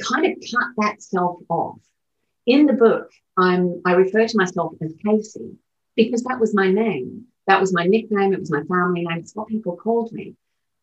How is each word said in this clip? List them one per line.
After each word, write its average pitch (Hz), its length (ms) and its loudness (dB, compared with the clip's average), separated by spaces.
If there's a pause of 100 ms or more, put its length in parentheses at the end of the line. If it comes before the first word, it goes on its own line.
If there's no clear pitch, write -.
kind 320 240 0
of - 60 -2 (180)
cut 240 180 -4 (100)
that 208 240 -4
self 180 460 -4
off. 156 300 -4 (680)
In 285 200 6
the 254 80 2
book, - 360 2 (280)
I'm, 180 480 2
I 175 60 4
refer 190 340 4
to 226 100 -2
myself 180 460 -2
as 160 100 -6 (120)
Casey - 480 -2 (440)
because 233 280 2
that 254 160 -6
was 208 140 2
my 196 160 2
name. 208 540 -2 (220)
That 196 140 4
was 190 120 0
my 170 120 0
nickname. 196 480 2
It - 80 -2
was 165 100 -8
my 147 140 -2
family 180 400 -2
name. 170 140 -4
It's - 160 -16
what 214 140 -10
people 214 280 -6
called 226 360 -2
me. - 220 -12 (480)